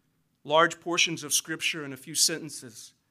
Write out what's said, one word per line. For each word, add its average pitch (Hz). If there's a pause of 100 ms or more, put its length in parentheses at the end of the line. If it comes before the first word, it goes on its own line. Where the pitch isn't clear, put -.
(440)
large 160
portions 170
of 147
Scripture 156
in 139
a 131
few 156
sentences. 147 (180)